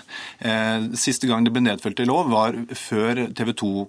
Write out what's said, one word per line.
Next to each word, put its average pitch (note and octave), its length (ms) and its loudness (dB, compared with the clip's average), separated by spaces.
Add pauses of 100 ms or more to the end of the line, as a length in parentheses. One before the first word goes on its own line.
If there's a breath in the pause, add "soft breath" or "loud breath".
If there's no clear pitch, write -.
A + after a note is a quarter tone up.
(440 loud breath)
Eh, A2 460 0 (100)
siste - 260 0
gang A#2 200 4
det A2+ 100 4
ble B2+ 80 4
nedfelt A#2+ 400 0
i - 0 -
lov D3 240 2
var A2+ 240 4 (240)
før A#2 580 -2
T A#2 140 -4
V A#2 60 0
to G2 360 -2